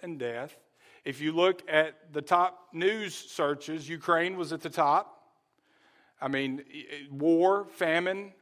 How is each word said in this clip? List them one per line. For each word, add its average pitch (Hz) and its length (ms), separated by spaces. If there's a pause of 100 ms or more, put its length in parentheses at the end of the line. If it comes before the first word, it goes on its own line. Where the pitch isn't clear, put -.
and 170 160
death. 120 400 (460)
If 139 160
you 151 120
look 180 360
at 156 440
the 147 100
top 180 500
news 190 420
searches, 147 760
Ukraine 170 480
was 160 160
at 156 100
the 165 80
top. 160 640 (880)
I 135 80
mean, 135 440
i-, 151 60
i-, 143 320
war, 165 560
famine, 185 760